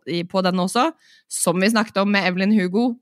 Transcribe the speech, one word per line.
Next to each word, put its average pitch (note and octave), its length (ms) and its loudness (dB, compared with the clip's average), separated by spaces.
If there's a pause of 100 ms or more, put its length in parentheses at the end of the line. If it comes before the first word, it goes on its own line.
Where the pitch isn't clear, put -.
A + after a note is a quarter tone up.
i, E3+ 200 -6
på F#3+ 180 -2
den F3+ 160 0
også. A#3 280 0 (440)
Som F3+ 300 0
vi G3 80 4
snakket G#3+ 320 0
om G3+ 100 0
med G3 160 0
Evelyn F#3+ 300 0
Hugo G#3 440 0